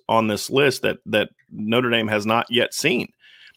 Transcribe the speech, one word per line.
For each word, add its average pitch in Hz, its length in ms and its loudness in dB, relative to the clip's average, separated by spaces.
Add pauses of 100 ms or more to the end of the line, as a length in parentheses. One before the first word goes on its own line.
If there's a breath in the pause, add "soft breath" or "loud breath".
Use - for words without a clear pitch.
on 110 200 2
this 104 220 -4
list 135 340 0
that, - 240 -2
that 104 240 0 (200)
Notre 117 380 0
Dame 113 180 0
has 104 180 0
not 113 240 2
yet 117 240 0
seen. - 380 -2 (460 soft breath)